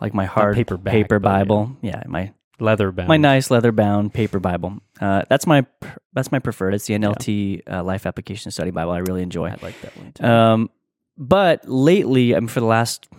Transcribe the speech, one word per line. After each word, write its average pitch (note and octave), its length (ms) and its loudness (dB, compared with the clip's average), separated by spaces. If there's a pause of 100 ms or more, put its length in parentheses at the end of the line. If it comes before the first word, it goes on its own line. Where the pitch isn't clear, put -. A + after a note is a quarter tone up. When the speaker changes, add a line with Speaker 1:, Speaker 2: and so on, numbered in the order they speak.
Speaker 1:
like, G#2+ 140 -6
my G2 80 0
Speaker 2:
Not F#2+ 100 -6
Speaker 1:
hard G#2 220 2
Speaker 2:
paperback, G2 360 -4
Speaker 1:
paper G#2+ 280 2
Speaker 2:
but, G2+ 100 2
yeah. G2 80 4
Speaker 1:
Bible. G#2 440 0
Yeah, - 260 -8
my F#2 240 -6 (260)
Speaker 2:
Leather A2 360 0
bound. F2+ 160 -6
Speaker 1:
my D#3 80 6
nice C3+ 340 4
leather A#2 220 4
bound G#2 400 0
paper G#2 260 -2
Bible. F2+ 380 -4 (240)
Uh, G2 260 0
that's - 180 2
my D3 180 4
pr-, - 360 -14 (140)
that's C3 180 -4
my C#3 80 0
preferred. G2 340 -4
It's G2+ 120 -4
the A2 80 -2
N G#2 100 0
L G#2 100 2
T, G2+ 560 -4
uh, F#2 140 -6
Life F#2+ 220 -4
Application - 440 -10
Study E2+ 220 -6
Bible. E2+ 220 -4
I F2 60 -4
really F#2 240 -4
enjoy. F2 260 -6
Speaker 2:
I - 120 -12
like - 200 -16
that - 160 -18
one - 160 -20
too. - 120 -6
Speaker 1:
Um, A2+ 440 4 (480)
but E3+ 500 2
lately, C3 680 2
I E2 60 2
mean, A#2 80 -4
for B2 140 -4
the A#2 40 0
last, A2+ 540 0